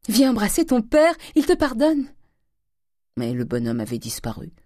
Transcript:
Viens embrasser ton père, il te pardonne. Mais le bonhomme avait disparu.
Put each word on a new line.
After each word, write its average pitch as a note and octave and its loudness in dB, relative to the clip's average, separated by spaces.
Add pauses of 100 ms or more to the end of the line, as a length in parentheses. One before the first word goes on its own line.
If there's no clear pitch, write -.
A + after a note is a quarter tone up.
Viens C4 4
embrasser G#3+ 0
ton B3 0
père, D4+ 4 (220)
il D4+ 2
te F4 2
pardonne. C#4+ 0 (1120)
Mais A#2+ -4
le B2 -4
bonhomme A#2 -4
avait A#2 -6
disparu. - -10 (140)